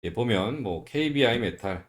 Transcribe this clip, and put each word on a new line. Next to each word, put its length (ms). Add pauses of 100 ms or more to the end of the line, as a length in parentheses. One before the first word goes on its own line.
예, 80
보면 500
뭐 220
케이비아이 560
메탈 480